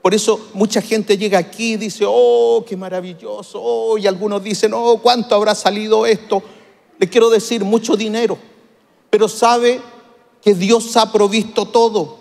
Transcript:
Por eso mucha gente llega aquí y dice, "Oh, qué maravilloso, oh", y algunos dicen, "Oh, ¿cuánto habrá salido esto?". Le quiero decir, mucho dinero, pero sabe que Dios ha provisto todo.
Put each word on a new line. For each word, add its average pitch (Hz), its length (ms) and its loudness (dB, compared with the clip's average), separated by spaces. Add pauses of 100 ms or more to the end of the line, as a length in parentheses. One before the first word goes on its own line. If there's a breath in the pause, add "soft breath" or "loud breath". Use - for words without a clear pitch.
Por 190 140 2
eso 214 400 -2
mucha 208 260 0
gente 214 380 -2
llega 196 200 0
aquí 226 340 -4
y 220 40 -4
dice, 202 300 -4
"Oh, 233 600 2
qué 98 100 -10
maravilloso, 185 840 -12
oh", 226 380 -2
y 196 80 -2
algunos 196 360 -2
dicen, 214 320 -2
"Oh, 233 240 2
¿cuánto 240 360 2
habrá 208 200 2
salido 214 520 0
esto?". 202 360 0 (560 loud breath)
Le 185 100 0
quiero 226 220 4
decir, 226 340 0
mucho 220 320 0
dinero, 214 420 -4 (720)
pero 214 180 2
sabe 240 520 2 (640)
que 208 120 4
Dios 220 420 0
ha 220 160 2
provisto 208 540 0
todo. 214 540 0